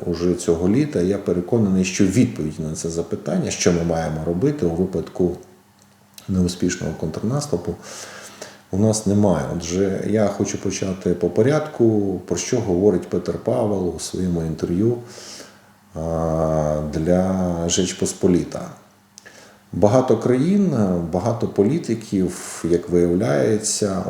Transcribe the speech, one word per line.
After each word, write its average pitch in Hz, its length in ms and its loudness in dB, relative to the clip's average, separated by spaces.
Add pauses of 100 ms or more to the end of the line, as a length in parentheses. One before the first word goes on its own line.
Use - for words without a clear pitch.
уже 87 280 0
цього 87 340 0
літа. 127 320 2
Я 95 180 0
переконаний, 95 680 2
що 98 220 2
відповідь 90 540 0 (100)
на 78 40 -8
це 82 160 -6
запитання, 92 600 -4
що - 220 2
ми 85 120 0
маємо 80 420 -2
робити 92 400 0
у 82 40 2
випадку 87 600 0 (1000)
неуспішного 90 720 0
контрнаступу, 90 760 -4 (960)
у 95 80 -2
нас 107 280 2
немає. 98 380 4 (120)
Отже, 92 540 -2
я 107 160 2
хочу 101 320 -2
почати 95 520 -4
по 87 180 0
порядку, 110 1000 2
про 87 100 -2
що 120 240 -2
говорить 92 480 2
Петр 87 360 -4
Павел 104 520 0
у - 40 -12
своєму 90 420 -2
інтерв'ю, 87 520 0 (1000)
а, 80 880 0 (120)
для 90 600 2 (140)
Жеч 90 240 0
Посполіта. - 680 0 (1120)
Багато 110 440 4
країн, 156 580 2 (380)
багато 113 360 0
політиків, 110 1200 -2
як 87 180 2
виявляється, 101 1200 2